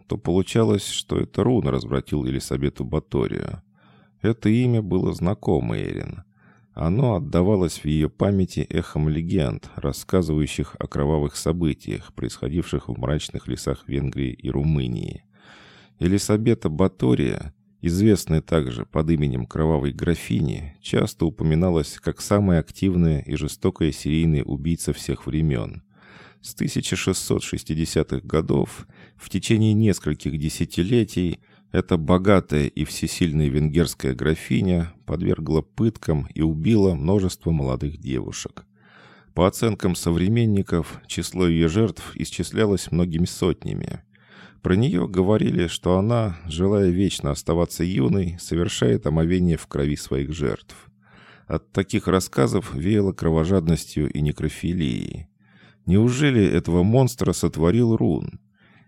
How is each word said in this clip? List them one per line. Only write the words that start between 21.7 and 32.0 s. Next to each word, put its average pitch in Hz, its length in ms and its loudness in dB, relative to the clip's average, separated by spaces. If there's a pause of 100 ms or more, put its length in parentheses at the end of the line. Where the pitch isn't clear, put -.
как - 200 -6
самая 98 380 2
активная 85 640 2
и - 160 -6
жестокая 76 560 -2
серийная 78 500 0
убийца 76 500 -4
всех - 340 -8
времен. 64 560 -2 (580)
С - 140 -18
тысяча - 420 -4
шестьсот - 480 -2
шестидесятых - 800 -4
годов - 640 -2 (280)
в - 120 -20
течение 107 460 2
нескольких 78 640 0
десятилетий 90 1000 -2 (320)
эта 92 260 0
богатая 90 720 2